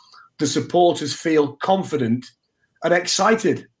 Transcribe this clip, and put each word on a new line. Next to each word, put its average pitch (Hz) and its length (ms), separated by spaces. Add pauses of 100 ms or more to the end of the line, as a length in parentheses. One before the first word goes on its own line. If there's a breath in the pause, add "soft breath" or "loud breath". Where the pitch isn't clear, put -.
(380 soft breath)
the 147 100
supporters 151 680
feel 151 440
confident 131 680 (580)
and 165 100
excited 180 720 (140)